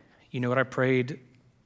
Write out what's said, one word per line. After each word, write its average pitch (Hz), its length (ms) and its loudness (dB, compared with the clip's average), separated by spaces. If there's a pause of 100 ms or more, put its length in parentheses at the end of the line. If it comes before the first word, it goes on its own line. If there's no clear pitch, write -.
(300)
You 135 80 -6
know 123 100 0
what 123 100 2
I 131 40 2
prayed 127 560 0 (480)